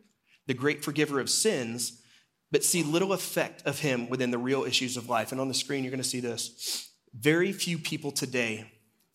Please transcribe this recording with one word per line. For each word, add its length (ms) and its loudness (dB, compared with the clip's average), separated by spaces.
the 80 0
great 300 0
forgiver 360 2
of 100 0
sins, 720 0
but 120 4
see 200 4
little 300 4
effect 520 -2
of 140 0
him 280 2
within 220 0
the 80 2
real 280 0
issues 300 0
of 140 -6
life. 220 0
And 100 -2
on 60 0
the 80 -2
screen, 280 -2
you're 60 -4
gonna 140 -4
see 160 -2
this. 720 -6
Very 400 2
few 280 -4
people 320 -6
today 600 -2